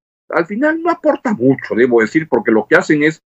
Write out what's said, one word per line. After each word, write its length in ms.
al 160
final 380
no 80
aporta 420
mucho, 420
debo 280
decir, 260
porque 220
lo 160
que 100
hacen 260
es 200